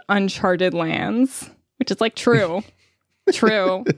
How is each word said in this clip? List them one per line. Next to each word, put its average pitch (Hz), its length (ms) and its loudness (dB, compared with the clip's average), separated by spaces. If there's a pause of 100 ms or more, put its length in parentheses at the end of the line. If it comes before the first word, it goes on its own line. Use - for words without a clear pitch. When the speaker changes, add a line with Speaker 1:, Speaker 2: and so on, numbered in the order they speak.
Speaker 1:
uncharted 190 640 0
lands," 190 800 -2 (300)
which 262 100 -4
is, 202 100 -4
like, 226 140 0
true. 202 480 0 (340)
Speaker 2:
<laughs> - 360 -4
Speaker 1:
True. 196 520 2 (140)